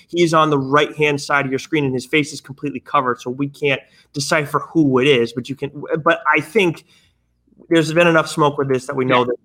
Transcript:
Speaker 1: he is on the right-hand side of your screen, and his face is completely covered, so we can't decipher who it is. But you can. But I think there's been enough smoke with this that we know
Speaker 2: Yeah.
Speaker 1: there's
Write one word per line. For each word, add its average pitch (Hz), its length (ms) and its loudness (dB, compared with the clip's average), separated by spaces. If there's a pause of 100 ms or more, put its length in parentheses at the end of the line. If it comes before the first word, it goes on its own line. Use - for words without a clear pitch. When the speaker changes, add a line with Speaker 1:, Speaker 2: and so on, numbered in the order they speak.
Speaker 1:
he 175 120 -2
is 165 120 2
on 156 160 4
the 143 100 2
right-hand 147 640 0
side 143 240 -2
of 131 60 -6
your 131 80 -2
screen, 151 260 -2
and 131 80 -2
his 123 120 -6
face 147 280 0
is 139 80 -14
completely 139 400 -10
covered, 127 400 -2
so 127 80 -8
we 139 180 -4
can't 143 320 -2 (320)
decipher 147 480 -2
who 139 400 2
it 135 80 4
is. 117 240 4
But 127 160 -8
you 131 80 -10
can. 139 160 -10 (320)
But 165 260 0
I 151 120 2
think 175 420 -2 (840)
there's 160 240 2
been 170 140 4
enough 160 200 4
smoke 147 300 0
with 139 100 -2
this 127 200 0
that 143 100 -8
we 127 80 0
know 127 140 4
Speaker 2:
Yeah. 123 80 2
Speaker 1:
there's 120 180 -4